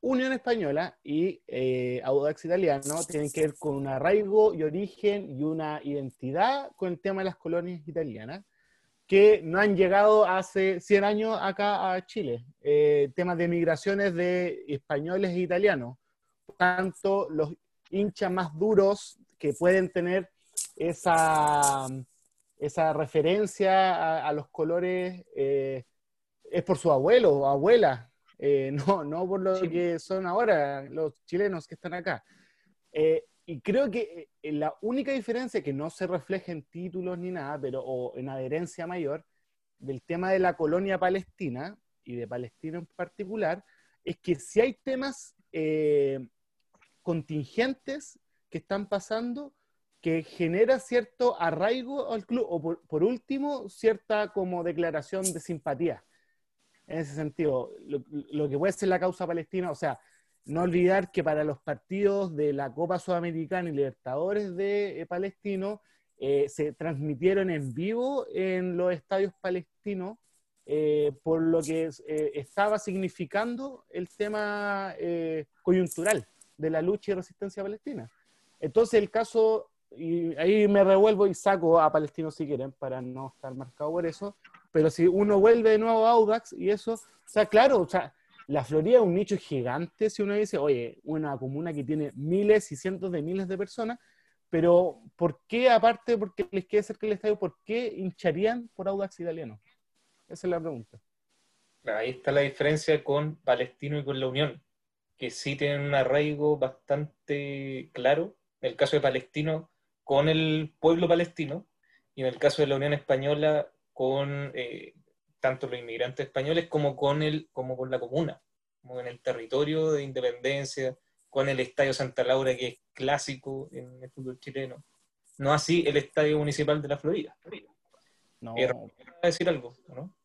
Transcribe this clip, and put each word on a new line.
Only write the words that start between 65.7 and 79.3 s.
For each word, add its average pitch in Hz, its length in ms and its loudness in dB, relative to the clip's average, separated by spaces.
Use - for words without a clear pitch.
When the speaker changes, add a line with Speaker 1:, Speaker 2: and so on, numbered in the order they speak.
Speaker 1:
eh, 139 280 2
se 151 260 -4
transmitieron 156 760 0
en 143 240 -2
vivo 233 600 -2
en 185 440 -2
los 180 160 0
estadios 190 480 -2
palestinos, 185 760 -8
eh, 151 460 2
por 160 180 0
lo 160 200 4
que, 160 280 -2
eh, 151 280 -2
estaba 202 440 0
significando 208 1080 -6
el 180 200 -8
tema, 208 920 -4
eh, 165 460 -4
coyuntural 180 640 0
de 156 120 -2
la 160 120 -2
lucha 202 300 -2
y 190 40 0
resistencia 190 480 -10
palestina. 208 460 -10
Entonces 220 400 2
el 208 120 -2
caso, 220 580 0